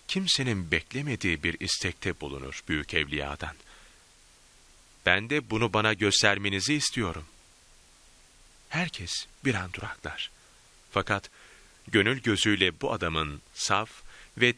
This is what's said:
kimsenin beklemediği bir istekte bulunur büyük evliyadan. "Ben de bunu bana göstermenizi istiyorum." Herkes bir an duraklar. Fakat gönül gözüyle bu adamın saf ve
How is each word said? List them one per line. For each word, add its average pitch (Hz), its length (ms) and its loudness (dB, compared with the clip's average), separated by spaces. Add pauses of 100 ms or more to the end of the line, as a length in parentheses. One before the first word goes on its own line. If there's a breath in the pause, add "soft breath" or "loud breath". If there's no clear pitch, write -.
kimsenin 123 600 0
beklemediği 98 720 -2
bir 82 180 -2
istekte 92 600 -2
bulunur 69 480 -8
büyük 76 260 -2
evliyadan. 73 600 -4 (1500 soft breath)
"Ben 98 240 4
de 135 200 -2
bunu 110 220 2
bana 107 200 4
göstermenizi 101 840 2
istiyorum." 90 520 -2 (1400)
Herkes 156 580 -6 (180)
bir 131 100 2
an 92 180 -4
duraklar. - 580 -8 (600 soft breath)
Fakat 101 400 -2 (580 soft breath)
gönül 113 320 4
gözüyle 98 600 4
bu - 120 0
adamın 80 500 -2 (120)
saf 104 360 0 (480 soft breath)
ve 120 200 6